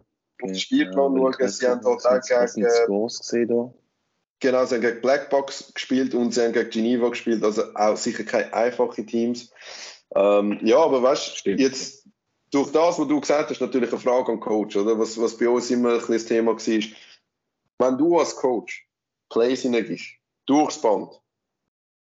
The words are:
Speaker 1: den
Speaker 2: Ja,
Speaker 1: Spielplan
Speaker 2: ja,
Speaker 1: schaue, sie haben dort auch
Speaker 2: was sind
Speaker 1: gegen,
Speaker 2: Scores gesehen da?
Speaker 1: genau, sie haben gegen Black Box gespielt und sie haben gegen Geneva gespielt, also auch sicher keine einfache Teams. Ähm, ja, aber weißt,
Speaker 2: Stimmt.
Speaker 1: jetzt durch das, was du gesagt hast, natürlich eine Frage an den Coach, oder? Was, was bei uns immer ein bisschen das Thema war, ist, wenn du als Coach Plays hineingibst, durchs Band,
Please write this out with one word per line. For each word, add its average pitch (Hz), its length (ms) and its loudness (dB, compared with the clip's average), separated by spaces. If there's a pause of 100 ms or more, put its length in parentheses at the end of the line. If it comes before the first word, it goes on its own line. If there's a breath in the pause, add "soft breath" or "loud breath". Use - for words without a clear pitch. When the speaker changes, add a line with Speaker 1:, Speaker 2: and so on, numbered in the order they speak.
(400)
Speaker 1:
den - 100 -8
Speaker 2:
Ja, 95 40 -8
Speaker 1:
Spielplan 139 640 0
Speaker 2:
ja, 131 160 2
Speaker 1:
schaue, 101 160 0
sie 123 180 -2
haben 123 140 0
dort 120 240 0
auch 123 60 6
Speaker 2:
was 123 420 2
sind 107 100 -2
Speaker 1:
gegen, 120 60 4
Speaker 2:
Scores 113 480 2
gesehen 117 300 -2
da? 120 260 -2 (640)
Speaker 1:
genau, 127 260 2
sie 123 100 -2
haben 113 60 -2
gegen 110 200 0
Black 135 300 0
Box - 420 -2
gespielt - 400 -2
und 120 180 0
sie 117 120 2
haben 117 100 0
gegen 113 160 0
Geneva 117 400 0
gespielt, 113 340 -2
also 107 200 0 (100)
auch 104 240 2
sicher 110 260 -6
keine - 300 -2
einfache 120 500 -2
Teams. 117 480 -4 (600 loud breath)
Ähm, 101 480 2
ja, 113 160 4
aber 135 240 4
weißt, - 360 0
Speaker 2:
Stimmt. 98 220 -2
Speaker 1:
jetzt - 480 -2 (440)
durch 139 200 0
das, 165 280 2
was 147 80 -2
du 147 120 0
gesagt 151 300 0
hast, 131 120 -8
natürlich 120 300 0
eine 110 80 -4
Frage 123 320 0
an 113 60 -4
den - 40 -12
Coach, 107 340 -2
oder? 107 240 2
Was, 110 200 -4
was 113 200 -2
bei 120 100 2
uns 123 220 0
immer 120 220 2
ein 117 40 2
bisschen 117 160 -2
das 113 120 0
Thema 113 260 2
war, 110 160 -6
ist, 110 220 0 (920 loud breath)
wenn 131 180 2
du 165 220 4
als - 160 0
Coach - 520 -4 (420)
Plays 123 340 2
hineingibst, 117 420 -2 (400)
durchs 147 340 2
Band, 95 400 0 (840)